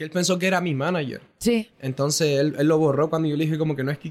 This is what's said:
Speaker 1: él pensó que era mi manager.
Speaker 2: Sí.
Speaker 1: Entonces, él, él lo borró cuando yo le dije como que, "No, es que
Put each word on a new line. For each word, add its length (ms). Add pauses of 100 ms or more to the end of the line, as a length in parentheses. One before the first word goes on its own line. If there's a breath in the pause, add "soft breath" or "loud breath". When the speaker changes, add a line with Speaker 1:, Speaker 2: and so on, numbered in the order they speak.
Speaker 1:
él 60
pensó 280
que 80
era 140
mi 120
manager. 480 (180)
Speaker 2:
Sí. 280 (140)
Speaker 1:
Entonces, 580
él, 180
él 120
lo 80
borró 320
cuando 180
yo 80
le 80
dije 140
como 180
que, 80
"No, 80
es 60
que 140